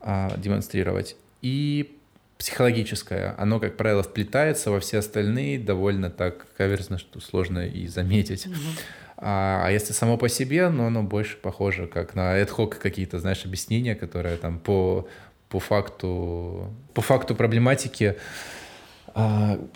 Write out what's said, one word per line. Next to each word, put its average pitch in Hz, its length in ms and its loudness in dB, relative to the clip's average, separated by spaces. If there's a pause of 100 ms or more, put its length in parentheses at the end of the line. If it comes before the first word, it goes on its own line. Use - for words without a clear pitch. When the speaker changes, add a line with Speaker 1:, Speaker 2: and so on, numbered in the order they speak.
Speaker 1:
а, 95 360 -2
демонстрировать. 98 800 -2 (260)
И 147 540 -2 (420)
психологическое. 107 1040 0
Оно, 107 200 4
как 107 160 -2
правило, 107 280 4
вплетается 147 680 0
во 101 100 4
все 107 200 0
остальные 113 580 0
довольно 98 540 0
так - 340 -4 (120)
каверзно, 98 420 0
что - 200 -14
сложно 90 480 -2
и 90 200 -6
заметить. 92 580 0
Speaker 2:
Мгм. 180 120 -8 (600)
Speaker 1:
А, 95 480 0
а 92 60 4
если 104 220 0
само 117 240 4
по 120 120 2
себе, 147 400 2
ну, 127 160 2
оно 117 160 0
больше 104 360 -2
похоже 92 500 -2
как 85 260 -6
на 92 260 2
ad 104 160 0
hoc 110 200 0
какие-то, 95 420 -4
знаешь, 92 280 -2
объяснения, 110 500 -2
которые 87 420 -4
там 85 220 -6
по, 95 480 2 (420)
по 95 100 -2
факту, 90 1120 -2 (200)
по 117 80 2
факту 127 340 4
проблематики, 113 800 2 (1000)
а, 107 420 4 (180)